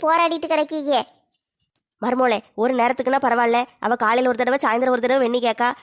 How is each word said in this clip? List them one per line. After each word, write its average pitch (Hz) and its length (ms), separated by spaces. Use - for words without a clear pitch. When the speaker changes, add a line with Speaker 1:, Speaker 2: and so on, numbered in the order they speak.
Speaker 1:
போராடிட்டு 330 500
கிடக்கீங்க? 302 500
Speaker 2:
மருமோளே, 247 380
ஒரு 247 180
நேரத்துக்குன்னா 254 460
பரவாயில்ல, 240 360
அவ 226 180
காலையில 247 280
ஒரு 240 100
தடவை, 247 240
சாயந்தரம் 247 300
ஒரு 233 100
தடவை 262 200
வெந்நீ 240 200
கேக்கா. 233 240